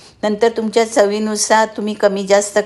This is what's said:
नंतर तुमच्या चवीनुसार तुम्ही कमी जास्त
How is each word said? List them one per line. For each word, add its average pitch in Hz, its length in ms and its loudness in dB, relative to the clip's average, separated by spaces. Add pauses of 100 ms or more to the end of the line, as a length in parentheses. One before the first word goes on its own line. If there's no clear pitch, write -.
(240)
नंतर 214 340 0
तुमच्या 220 340 0
चवीनुसार 214 760 0 (100)
तुम्ही 214 160 -4
कमी 202 300 0
जास्त 202 420 2